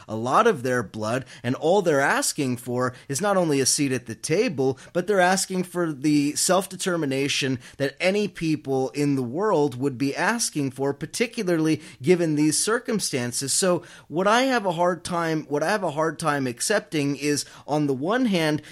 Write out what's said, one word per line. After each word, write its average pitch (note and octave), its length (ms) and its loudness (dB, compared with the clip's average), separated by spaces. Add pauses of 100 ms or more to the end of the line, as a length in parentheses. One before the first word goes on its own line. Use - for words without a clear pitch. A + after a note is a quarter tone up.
a A2 80 -6
lot D3 320 2
of C#3+ 160 0
their B2+ 180 0
blood, G#2+ 440 -4 (180)
and B2 100 0
all F3+ 280 2
they're D3+ 180 4
asking D3 560 0
for B2 380 -2 (140)
is C#3 120 -4
not G3+ 160 2
only D#3 240 2
a B2+ 60 2
seat C#3 260 0
at B2 140 -4
the A2 80 -8
table, D3+ 640 0 (140)
but F3+ 140 -2
they're G3 140 2
asking F#3 420 2
for F3 300 -4
the D3 420 2
self-determination C#3+ 1300 -2 (160)
that C#3 240 -4
any G3 260 2
people C3+ 640 -2
in C#3+ 240 0
the C3+ 80 0
world C#3+ 580 0
would C3+ 180 -2
be C3+ 180 -2
asking E3 540 -2
for, C3+ 240 -2
particularly E3 880 -2 (220)
given E3 320 4
these D3+ 280 2
circumstances. D3+ 920 -2
So F3+ 300 2 (260)
what F3+ 180 0
I A3+ 160 4
have B3+ 240 0
a F3+ 60 0
hard F3 320 0
time, E3 440 -2
what D3 140 0
I D#3+ 80 0
have G3+ 140 0
a D#3+ 80 -2
hard D#3 260 -2
time C#3+ 280 0
accepting C#3+ 680 -2
is, C#3+ 280 -2 (220)
on D3+ 200 0
the C#3 80 0
one G#3 320 0
hand, D#3+ 460 0